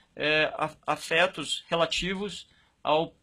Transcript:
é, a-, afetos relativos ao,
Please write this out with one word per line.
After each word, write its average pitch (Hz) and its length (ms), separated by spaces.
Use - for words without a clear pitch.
é, 151 300
a-, 147 180
afetos 165 840
relativos 175 800
ao, 160 400